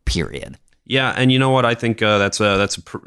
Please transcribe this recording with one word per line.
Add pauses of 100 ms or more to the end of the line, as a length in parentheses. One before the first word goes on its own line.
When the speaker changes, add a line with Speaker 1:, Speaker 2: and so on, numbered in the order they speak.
Speaker 1:
period. (260)
Speaker 2:
Yeah,
and
you
know
what?
I
think,
uh,
that's
a,
that's
a
pr-,